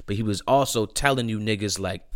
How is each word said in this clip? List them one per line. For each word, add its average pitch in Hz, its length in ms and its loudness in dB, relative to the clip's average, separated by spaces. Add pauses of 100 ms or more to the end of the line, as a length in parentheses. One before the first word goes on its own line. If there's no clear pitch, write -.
but 101 100 -2
he 113 60 0
was 104 180 0
also 131 440 2
telling 131 440 0
you 107 100 -2
niggas, 107 400 -2
like, 95 240 -4 (120)